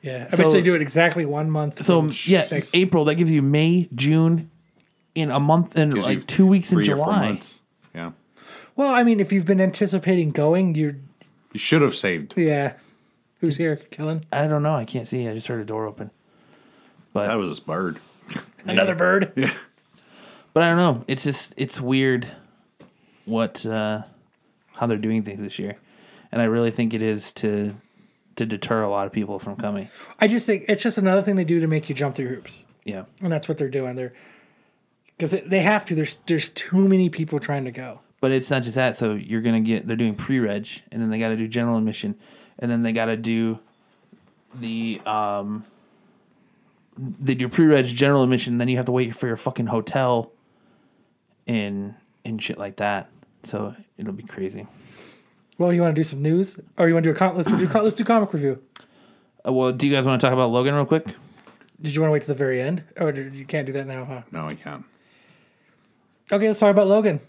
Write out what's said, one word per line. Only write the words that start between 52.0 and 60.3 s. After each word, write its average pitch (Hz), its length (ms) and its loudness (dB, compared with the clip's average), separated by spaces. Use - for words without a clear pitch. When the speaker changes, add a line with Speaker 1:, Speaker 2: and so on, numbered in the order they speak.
Speaker 2:
and 113 180 -8
shit - 160 -8
like 101 180 -10
that. 101 320 -2
So 104 300 -8
it'll 104 160 -10
be 101 120 -14
crazy. 104 420 -10
Speaker 1:
Well, 175 140 4
you 175 100 2
wanna 165 120 2
do 156 100 2
some 139 180 -4
news? 175 360 0
Or 170 120 4
you 165 60 4
wanna 165 100 2
do 160 60 4
a 143 40 2
com-, 185 220 2
let's 185 160 0
do 185 160 2
co-, 208 140 2
let's 220 120 2
do 226 100 -4
comic 220 280 2
review. 139 280 -2
Speaker 2:
Uh, 127 60 0
well, 127 200 2
do 127 140 0
you 139 80 4
guys 131 120 2
wanna 127 120 2
talk 131 140 4